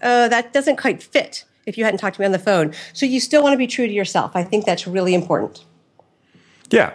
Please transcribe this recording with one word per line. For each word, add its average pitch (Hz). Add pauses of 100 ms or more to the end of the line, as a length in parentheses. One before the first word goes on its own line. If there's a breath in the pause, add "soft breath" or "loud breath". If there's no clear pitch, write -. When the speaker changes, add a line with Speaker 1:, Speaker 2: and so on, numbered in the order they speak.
Speaker 1:
"Oh, 240
that 240
doesn't 277
quite 220
fit," - (220)
if 208
you 226
hadn't 196
talked 196
to 208
me 196
on 196
the 185
phone. 170 (200 loud breath)
So -
you 254
still 294
wanna 285
be 254
true 247
to 208
yourself. 190
I 175
think 208
that's 175
really 180
important. 170 (1080 soft breath)
Speaker 2:
Yeah. 214